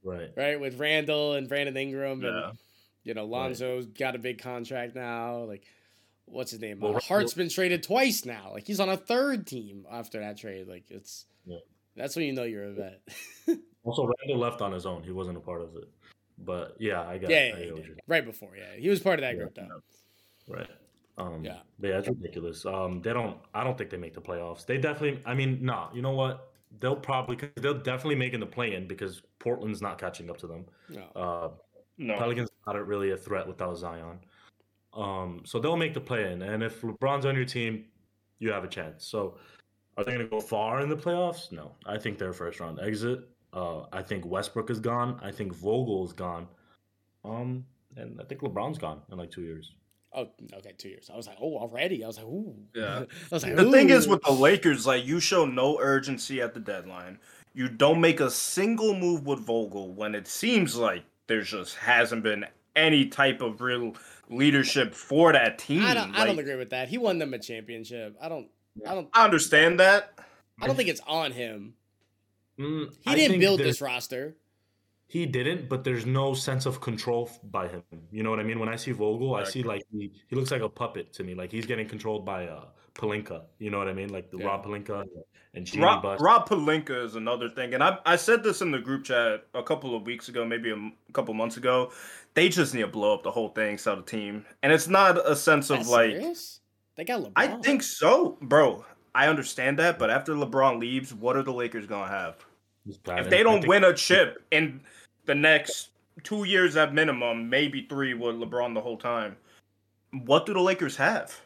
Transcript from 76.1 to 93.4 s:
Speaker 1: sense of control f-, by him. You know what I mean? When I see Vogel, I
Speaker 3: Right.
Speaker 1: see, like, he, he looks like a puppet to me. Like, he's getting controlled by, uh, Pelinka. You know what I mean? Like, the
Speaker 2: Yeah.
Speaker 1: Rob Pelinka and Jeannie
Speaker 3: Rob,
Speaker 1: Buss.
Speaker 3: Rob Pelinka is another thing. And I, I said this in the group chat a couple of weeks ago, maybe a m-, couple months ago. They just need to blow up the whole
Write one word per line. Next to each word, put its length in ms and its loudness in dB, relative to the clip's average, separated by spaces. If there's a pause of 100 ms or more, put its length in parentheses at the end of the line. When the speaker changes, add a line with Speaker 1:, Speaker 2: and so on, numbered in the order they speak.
Speaker 1:
sense 320 -2
of 140 -4
control 500 -2
f-, 140 -20
by 240 -4
him. 140 -12 (280)
You 140 -6
know 60 0
what 100 -2
I 20 -4
mean? 160 -4
When 100 -2
I 80 -4
see 140 -8
Vogel, 460 0
I 40 -2
Speaker 3:
Right. 80 -4
Speaker 1:
see, 140 -4
like, 300 -4
he, 180 -8 (160)
he 80 -8
looks 160 -2
like 120 -2
a 60 -2
puppet 460 -8
to 100 -10
me. 100 -10
Like, 180 -10
he's 120 -6
getting 220 -4
controlled 380 -6
by, 240 -6
uh, 160 -14 (300)
Pelinka. 480 -6 (160)
You 120 -6
know 80 -2
what 100 -2
I 40 -4
mean? 160 -6
Like, 240 -10
the 60 -12
Speaker 2:
Yeah. 80 -4
Speaker 1:
Rob 200 -4
Pelinka 380 -8 (500)
and 100 -10
Jeannie 200 2
Speaker 3:
Rob, 180 6
Speaker 1:
Buss. 180 -2
Speaker 3:
Rob 280 8
Pelinka 560 0
is 100 -8
another 340 -2
thing. 260 -6
And 100 4
I, 200 4
I 120 6
said 260 4
this 200 0
in 100 0
the 80 0
group 240 -6
chat 500 2
a 80 -4
couple 320 -2
of 120 -6
weeks 220 -8
ago, 160 -4
maybe 260 -4
a 60 -2
m-, 180 -10 (180)
couple 220 -2
months 220 -4
ago. 360 2 (420)
They 140 6
just 260 2
need 60 -2
to 80 0
blow 260 2
up 80 -6
the 80 -4
whole 200 -2